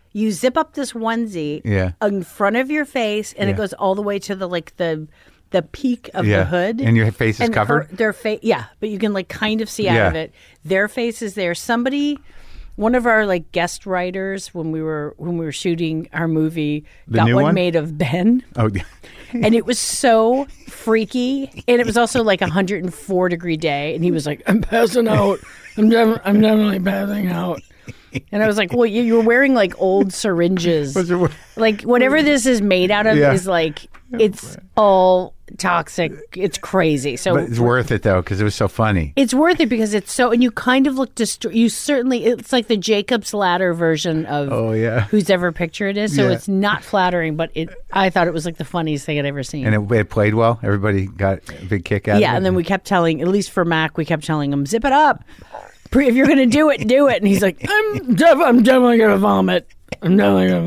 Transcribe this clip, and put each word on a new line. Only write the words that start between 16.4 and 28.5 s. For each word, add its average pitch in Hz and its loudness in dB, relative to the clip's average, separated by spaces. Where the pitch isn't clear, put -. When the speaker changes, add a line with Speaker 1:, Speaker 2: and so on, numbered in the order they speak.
Speaker 2:
The 117 0
Speaker 1:
got 175 2
Speaker 2:
new 117 4
Speaker 1:
one 143 4
Speaker 2:
one? 160 2
Speaker 1:
made 180 0
of 156 -2
Ben. 185 0
Speaker 2:
Oh, 110 0
yeah. 95 -6
<laughs> - -20
Speaker 1:
And 233 2
it 233 0
was 240 -2
so 240 2
freaky. 247 -2
And 240 4
it - 0
was 220 -2
also, 240 2
like, 202 2
a 175 0
hundred 180 -2
and 175 -6
four 180 0
degree 170 -4
day. 151 -2
And 165 -4
he 175 2
was 147 -2
like, - -6
"I'm 214 2
passing 226 0
out. 202 2
I'm 214 4
def-, 226 4
I'm 202 4
definitely 214 2
passing 196 -4
out." 175 -4
And 208 0
I 220 2
was 208 0